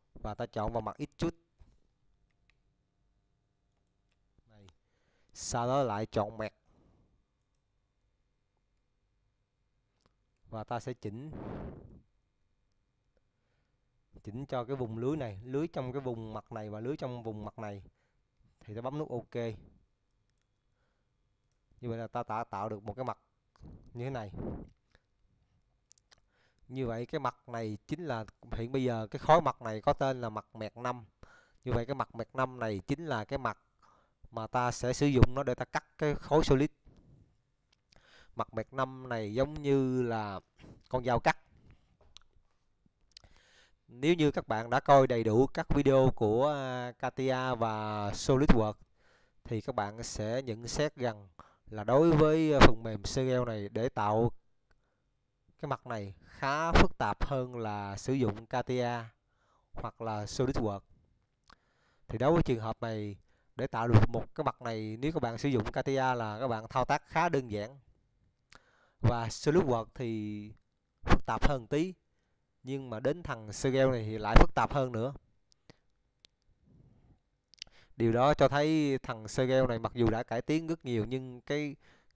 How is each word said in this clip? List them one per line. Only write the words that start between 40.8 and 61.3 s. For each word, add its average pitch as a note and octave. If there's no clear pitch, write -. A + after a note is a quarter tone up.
con B2+
dao A#2+
cắt. -
Nếu C3
như D3+
các -
bạn A2+
đã B2+
coi C3+
đầy A#2
đủ A2+
các -
video C3+
của, A2+
à, B2+
Katia B2+
và G#2+
SolidWorks B2+
thì A2
các C3
bạn G#2+
sẽ A2+
nhận A#2
xét D3+
rằng G#2+
là G#2+
đối D3
với, D#3
à, C#3
phần A#2+
mềm G#2+
serial B2+
này G#2+
để A2+
tạo A2
cái D3+
mặt C3+
này G#2
khá D#3
phức -
tạp G#2
hơn B2+
là G#2
sử -
dụng A2+
Katia A#2+
hoặc -
là G#2+
SolidWorks. A2+